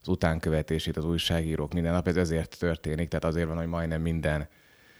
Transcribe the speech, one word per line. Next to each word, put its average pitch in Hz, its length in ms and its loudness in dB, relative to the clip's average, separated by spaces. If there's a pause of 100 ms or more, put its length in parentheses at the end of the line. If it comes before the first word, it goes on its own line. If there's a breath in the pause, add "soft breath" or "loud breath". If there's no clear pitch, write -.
az - 60 -18
utánkövetését 80 880 0
az 78 80 -2
újságírók 80 680 0
minden 85 200 2
nap, 90 140 2
ez 85 100 2
ezért 80 420 0
történik, 82 480 0
tehát 80 180 -2
azért 82 220 0
van, 80 100 -4
hogy 82 100 -2
majdnem 82 340 -2
minden, 76 460 0 (520 soft breath)